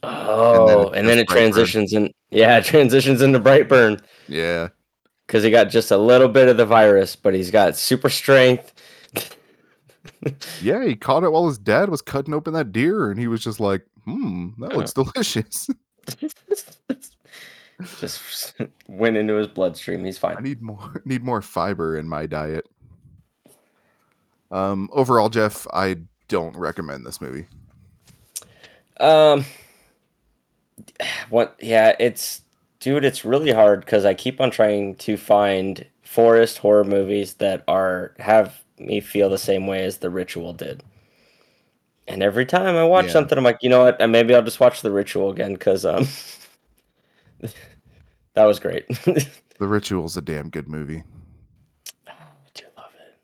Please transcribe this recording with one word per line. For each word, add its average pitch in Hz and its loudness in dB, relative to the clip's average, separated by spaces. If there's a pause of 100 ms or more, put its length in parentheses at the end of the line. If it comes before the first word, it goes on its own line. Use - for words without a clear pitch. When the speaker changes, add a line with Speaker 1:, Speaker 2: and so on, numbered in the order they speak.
Speaker 1:
Oh, 110 4
Speaker 2:
And 95 -6
Speaker 1:
and 104 0
Speaker 2:
then 117 4
Speaker 1:
then - -
Speaker 2:
it's - 4
Speaker 1:
it 110 0
Speaker 2:
just - -8
Brightburn. - 2 (160)
Speaker 1:
transitions 104 0
in, 104 0 (200)
yeah, 113 6
<laughs> - 6
it 107 0
transitions 135 2
into 135 4
Brightburn. 127 4 (260)
Speaker 2:
Yeah. 82 -4 (600)
Speaker 1:
'Cause 110 0
he 113 4
got 107 6
just 113 -2
a 98 4
little 123 6
bit 127 6
of 120 4
the 113 4
virus, 104 4
but 98 0
he's 92 -4
got 98 2
super 131 -2
strength. 127 2 (420)
<laughs> - -8 (1400)
Speaker 2:
Yeah, 165 -2
he 139 -2
caught 135 0
it 170 2
while 165 2
his 135 -4
dad 151 0
was 160 -6
cutting 139 -8
open 156 -6
that 131 -4
deer, 143 -2
and 98 -6
he 120 -4
was 113 -4
just 110 -8
like, 98 -2 (200)
"Hmm, 95 -8 (100)
that 135 -12
Speaker 1:
Yeah. - -6
Speaker 2:
looks - -6
delicious." - -6 (400)
<laughs> - -16
Speaker 1:
<laughs> - -14
Just - -14 (180)
<laughs> - -20
went 110 -2
into 107 -2
his 104 -2
bloodstream. 90 -8
He's 95 -12
fine. - -6
Speaker 2:
I - -16
need 131 -10
more, 104 -16
<laughs> - -20
need 127 -6
more 117 -4
fiber 85 -6
in 78 -10
my 78 -8
diet. 78 -8 (1800)
Um, 95 -6
overall, 123 2
Jeff, 107 -4
I 95 -4 (320)
don't 85 -6
recommend 78 -10
this - -18
movie. 71 -14 (1500)
Speaker 1:
Um, 151 4 (840)
<sighs> - -16
what? 117 0
Yeah, 110 4
it's, - -4 (380)
dude, 139 -2
it's - -2
really 139 0
hard 104 4
'cause 104 0
I 98 4
keep 127 -8
on 131 0
trying 101 -2
to 107 -6
find 98 0 (180)
forest 113 2
horror 104 2
movies 101 -4
that 95 -4
are, 92 -4
have 107 0 (200)
me 107 -6
feel 101 -2
the 95 -4
same 95 -4
way 95 -6
as 95 -8
The 92 -8
Ritual 90 -10
did. 80 -16 (1300)
And 95 -10
every 104 0
time 180 -2
I 165 2
watch 180 4
Speaker 2:
Yeah. 170 -8
Speaker 1:
something, 147 2
I'm 131 -2
like, 120 2
"You 127 0
know 127 6
what? 123 4
Uh, 113 2
maybe 117 4
I'll 120 6
just 113 -10
watch 123 2
The 110 -4
Ritual 98 -4
again," 101 -8
'cause, 95 -2
um, 92 -2 (1300)
<laughs> - -20
that 107 4
was 104 2
great. - -8 (200)
<laughs> 151 0 (300)
Speaker 2:
The 98 -6
Ritual's 92 -4
a 90 -8
damn 76 -10
good 73 -12
movie. 78 -12 (1040)
Speaker 1:
Oh, - -20
I 143 -20
do - -20 (120)
love - -20
it. - -20